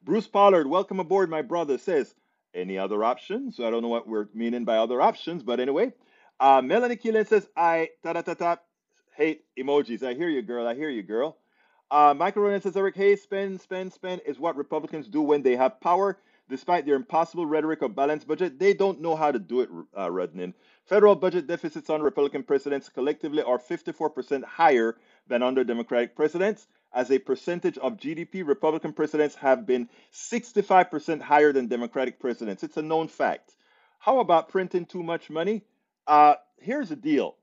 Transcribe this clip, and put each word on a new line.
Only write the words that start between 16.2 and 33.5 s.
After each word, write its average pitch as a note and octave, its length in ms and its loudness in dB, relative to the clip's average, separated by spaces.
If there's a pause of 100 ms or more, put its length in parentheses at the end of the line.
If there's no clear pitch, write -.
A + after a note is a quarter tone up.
Despite D#3 360 -2
their C#3+ 120 2
impossible E3 500 -2
rhetoric D#3 360 -2
of A2+ 120 -4
balanced D3 320 -2
budget, D#3 320 -4
they G3 160 2
don't F#3+ 260 -2
know E3 160 -2
how D#3 140 2
to B2+ 80 -2
do B2+ 220 -4
it," A#2+ 80 -2 (260)
uh, F#2+ 140 -4
Rudnin. F2+ 460 -6 (300)
"Federal G3+ 300 6
budget E3+ 320 -2
deficits E3 440 -8
on D#3 100 -2
Republican C#3+ 420 -2
presidents C#3 460 -2
collectively D3 540 -4
are B2 160 0
fifty-four D#3+ 520 -6
percent C3 340 -6
higher A#2+ 520 2 (300)
than B2 160 -2
under C3 200 2
Democratic A#2+ 540 -2
presidents. F3 500 -2 (260)
As B2+ 200 0
a C3 80 4
percentage E3 580 -4
of A#2+ 200 -6
G D#3 160 -8
D E3 100 -8
P, F#3+ 180 -10
Republican D#3 500 -2
presidents D3+ 440 -2
have C3 280 2
been B2 240 -2 (220)
sixty-five G3+ 800 0
percent D#3 320 -6
higher D3 300 6
than B2+ 160 0
Democratic A#2+ 500 -4
presidents. A#2 460 -6
It's D3+ 120 -10
a D#3+ 60 -6
known D#3+ 240 -2
fact. - 480 -4 (440)